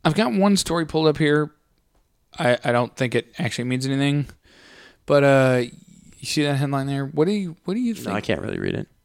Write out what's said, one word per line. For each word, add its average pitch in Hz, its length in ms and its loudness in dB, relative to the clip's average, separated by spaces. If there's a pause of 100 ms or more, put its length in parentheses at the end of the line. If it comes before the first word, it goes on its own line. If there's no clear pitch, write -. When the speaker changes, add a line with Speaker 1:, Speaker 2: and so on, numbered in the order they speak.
Speaker 1:
I've 156 100 2
got 226 200 0
one 196 220 4
story 165 300 -2
pulled 160 200 0
up 147 100 4
here. 151 340 2 (880)
I, 123 240 2
I 120 100 0
don't 120 220 0
think 123 200 -4
it - 240 -2
actually 120 260 -4
means 127 220 -4
anything, 139 400 0 (800)
but, 143 180 4
uh, 131 380 4 (560)
you - 80 -14
see 151 160 -2
that 143 140 0
headline 139 300 -2
there? 139 200 -4
What 151 200 0
do 202 60 0
you, 185 320 -4
what 185 100 -4
do 240 60 -2
you 233 140 -2
think? - 140 -10
Speaker 2:
No, 196 60 -4
I 104 60 -2
can't 87 220 -2
really 50 160 -6
read 50 160 -4
it. - 140 -6 (160)